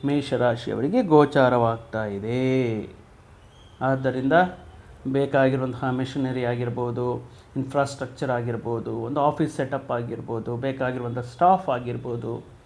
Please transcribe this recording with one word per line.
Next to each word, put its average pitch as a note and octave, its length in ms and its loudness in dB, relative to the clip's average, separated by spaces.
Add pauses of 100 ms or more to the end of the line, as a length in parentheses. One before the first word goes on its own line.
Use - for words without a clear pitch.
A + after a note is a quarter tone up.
ಮೇಷರಾಶಿಯವರಿಗೆ C3 960 0
ಗೋಚಾರವಾಗ್ತಾ B2 1000 4
ಇದೆ. A#2 760 0 (960)
ಆದ್ದರಿಂದ C3 520 0 (800)
ಬೇಕಾಗಿರುವಂತಹ C3+ 800 2
ಮೆಷಿನರಿ B2+ 540 -2
ಆಗಿರ್ಬೋದು, A#2+ 840 -4 (280)
ಇನ್ಫ್ರಾಸ್ಟ್ರಕ್ಚರ್ C3+ 760 -4
ಆಗಿರ್ಬೋದು, A#2 680 -4
ಒಂದು A#2+ 240 -4
ಆಫೀಸ್ D3 340 0
ಸೆಟಪ್ C3+ 360 -4
ಆಗಿರ್ಬೋದು, A#2+ 680 -6
ಬೇಕಾಗಿರುವಂಥ B2+ 600 -4
ಸ್ಟಾಫ್ F3+ 500 2
ಆಗಿರ್ಬೋದು A#2 840 -6 (120)